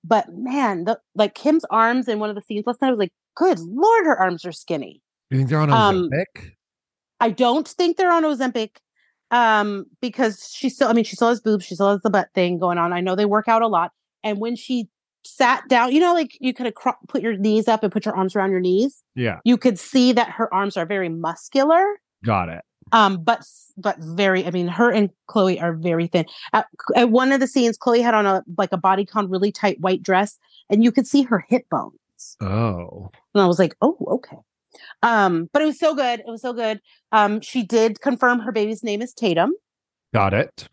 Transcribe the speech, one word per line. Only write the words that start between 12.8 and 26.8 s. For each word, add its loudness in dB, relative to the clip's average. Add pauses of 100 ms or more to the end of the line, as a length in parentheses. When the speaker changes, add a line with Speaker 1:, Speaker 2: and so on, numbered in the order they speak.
Speaker 1:
I -4
know -2
they 0
work 0
out 4
a 2
lot. 0 (320)
And -4
when -6
she -6 (360)
sat 0
down, 4
you 4
know, 4
like, -2
you -2
could -6
cro-, -2 (160)
put -4
your -2
knees 2
up 2
and -2
put -4
your -4
arms -2
around 0
your 0
knees. 0 (120)
Speaker 2:
Yeah. -2
Speaker 1:
You 4
could 0
see 2
that 0
her -4
arms -2
are -4
very -4
muscular. 0 (400)
Speaker 2:
Got 0
it. -12 (280)
Speaker 1:
Um, 4
but, -2 (320)
but -6
very, -2
I -4
mean, -4
her 2
and 0 (180)
Khloe 0
are -2
very -2
thin. 2 (300)
At, 0 (300)